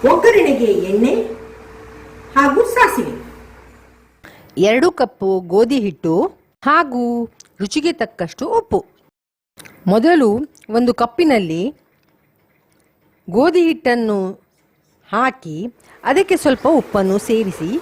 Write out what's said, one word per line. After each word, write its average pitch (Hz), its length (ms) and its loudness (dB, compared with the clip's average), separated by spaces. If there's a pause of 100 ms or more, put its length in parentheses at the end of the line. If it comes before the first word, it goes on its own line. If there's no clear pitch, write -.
(100)
ಒಗ್ಗರಣೆಗೆ 302 580 4 (200)
ಎಣ್ಣೆ 226 240 2 (1200)
ಹಾಗೂ 277 240 2 (100)
ಸಾಸಿವೆ, - 420 -2 (1600)
ಎರಡು 254 200 2 (120)
ಕಪ್ಪು 196 280 -2 (240)
ಗೋಧಿ 233 320 2
ಹಿಟ್ಟು 165 300 -2 (480)
ಹಾಗೂ 269 400 0 (580)
ರುಚಿಗೆ 302 400 -4
ತಕ್ಕಷ್ಟು 214 460 -8 (120)
ಉಪ್ಪು. - 220 -2 (1120)
ಮೊದಲು 262 360 4 (500)
ಒಂದು 240 240 2
ಕಪ್ಪಿನಲ್ಲಿ 226 580 0 (1700)
ಗೋಧಿ 311 400 2
ಹಿಟ್ಟನ್ನು 233 500 -2 (920)
ಹಾಕಿ 214 480 -4 (480)
ಅದಕ್ಕೆ 349 400 0
ಸ್ವಲ್ಪ 262 220 0 (140)
ಉಪ್ಪನ್ನು 190 380 -2 (100)
ಸೇರಿಸಿ 196 420 -2 (100)